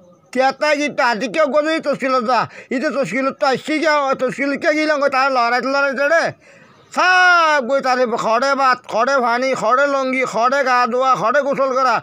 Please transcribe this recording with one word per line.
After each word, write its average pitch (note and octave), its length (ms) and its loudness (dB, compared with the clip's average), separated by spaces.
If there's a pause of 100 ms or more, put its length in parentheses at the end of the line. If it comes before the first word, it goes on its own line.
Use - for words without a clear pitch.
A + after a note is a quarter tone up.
(320)
তিয়ার C4 280 2
তাই D4+ 180 2
কিন্তু C#4+ 260 -2
আদি A#3+ 240 0
কেউ D4+ 260 0
গদি D#4 260 0
তস্কিল C4+ 360 -2 (120)
যা, A#3+ 120 2 (320)
ই B3+ 80 -2
তো D4+ 100 -2
তস্কিল B3+ 420 -4
তো - 140 -4
আসছি C4 340 -2
গিয়া, D4+ 160 0 (240)
তস্কিল C4 380 -4
কে E4+ 200 -2
গিলাম D4+ 220 0
গো, C#4 100 0
তার C4+ 220 0
লড়াইতে B3 360 0
লড়াইতে C#4 460 -2
রে। D#4+ 100 2 (720)
সব F4 720 4
গই C#4 140 0
তার B3+ 160 0 (200)
খড়ে A3+ 380 0
ভাত, C4 240 2 (120)
খড়ে A#3+ 300 0
পানি, B3 280 0 (120)
খড়ে B3+ 260 2
লঙ্গি, C4 380 -2
খড়ে B3 380 0
গা B3 140 2 (140)
ধোয়া, C4 240 0
খড়ে A3+ 260 0
গোসল C4+ 360 -2
করা, B3+ 260 2